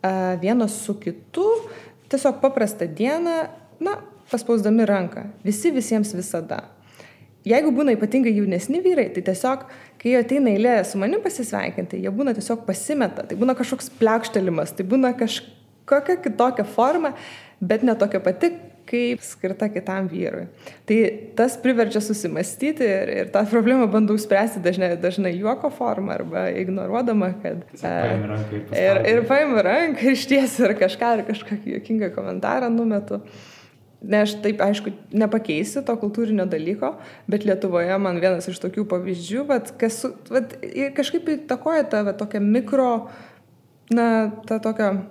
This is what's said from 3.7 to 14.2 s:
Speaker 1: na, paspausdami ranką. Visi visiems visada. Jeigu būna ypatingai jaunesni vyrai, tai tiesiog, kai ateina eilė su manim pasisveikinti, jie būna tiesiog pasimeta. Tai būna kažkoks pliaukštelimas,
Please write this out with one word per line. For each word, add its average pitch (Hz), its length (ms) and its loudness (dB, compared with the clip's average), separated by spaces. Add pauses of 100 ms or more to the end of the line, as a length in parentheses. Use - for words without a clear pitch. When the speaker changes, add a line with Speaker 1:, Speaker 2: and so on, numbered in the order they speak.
Speaker 1:
na, 392 160 -2 (340)
paspausdami 226 560 2
ranką. 196 400 0 (180)
Visi 208 280 0
visiems 220 420 0
visada. 170 460 -6 (840)
Jeigu 277 300 0
būna 262 240 2
ypatingai 220 400 2
jaunesni 208 460 -2
vyrai, 320 300 2
tai 185 100 -6
tiesiog, 254 420 -2 (320)
kai 240 180 0
ateina 247 380 2
eilė 214 320 4
su 202 140 -4
manim 294 220 0
pasisveikinti, 190 840 -4
jie 190 80 -2
būna 240 240 0
tiesiog 226 320 -4
pasimeta. - 580 -2
Tai - 100 -8
būna 254 200 2
kažkoks 262 420 -6
pliaukštelimas, 196 760 0